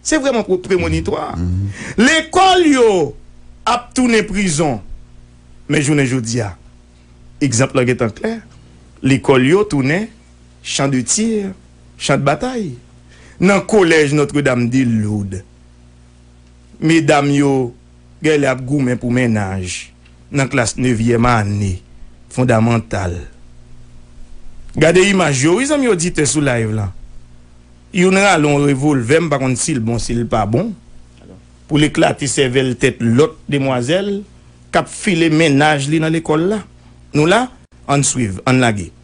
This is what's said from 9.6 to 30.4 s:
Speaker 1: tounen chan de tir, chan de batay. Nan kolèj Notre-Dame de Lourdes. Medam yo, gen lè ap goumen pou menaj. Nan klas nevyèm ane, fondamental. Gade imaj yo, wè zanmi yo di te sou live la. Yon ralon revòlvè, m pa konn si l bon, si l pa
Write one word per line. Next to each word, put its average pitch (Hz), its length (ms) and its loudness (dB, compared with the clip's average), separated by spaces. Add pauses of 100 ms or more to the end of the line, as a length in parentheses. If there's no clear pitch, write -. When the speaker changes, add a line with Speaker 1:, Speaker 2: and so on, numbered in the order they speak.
Speaker 1:
tounen 151 400 -2 (560)
chan 139 240 -2
de 131 160 0
tir, 208 480 -2 (440)
chan 143 200 -2
de 139 80 -2
batay. 208 460 -2 (680)
Nan 196 300 4
kolèj 160 480 4
Notre-Dame 139 560 0
de 131 140 2
Lourdes. 104 580 -2 (1400)
Medam 151 520 2
yo, 135 420 0 (500)
gen 151 180 2
lè 135 80 0
ap 131 160 -4
goumen 127 340 -2
pou 120 140 -2
menaj. 101 760 -2 (420)
Nan 135 200 -2
klas 120 260 -2
nevyèm 117 520 0
ane, 104 460 -2 (580)
fondamental. 113 840 0 (1600)
Gade 170 320 4
imaj 151 380 0
yo, 175 140 4
wè 269 100 -2
zanmi 277 200 0
yo 202 80 2
di 170 160 -4
te 151 140 0
sou 151 160 -2
live 117 320 -2
la. 101 140 -4 (1040)
Yon 185 240 4
ralon 151 460 2
revòlvè, 139 580 2
m 165 80 -4
pa 139 80 0
konn 131 200 0
si 160 160 -2
l 117 80 -2
bon, 117 180 -2
si 120 160 -6
l 117 100 -2
pa 107 220 0